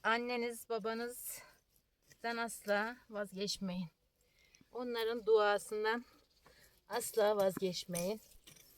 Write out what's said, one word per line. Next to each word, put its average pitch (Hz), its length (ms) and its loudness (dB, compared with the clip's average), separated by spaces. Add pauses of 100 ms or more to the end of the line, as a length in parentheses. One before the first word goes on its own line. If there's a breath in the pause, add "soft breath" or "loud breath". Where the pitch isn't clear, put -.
Anneniz, 240 680 0
babanızdan - 1700 -8
asla 226 600 -2 (120)
vazgeçmeyin. 196 800 -4 (840 soft breath)
Onların 233 540 -2
duasından 214 800 4 (840 soft breath)
asla 214 480 2
vazgeçmeyin. 185 840 0 (560)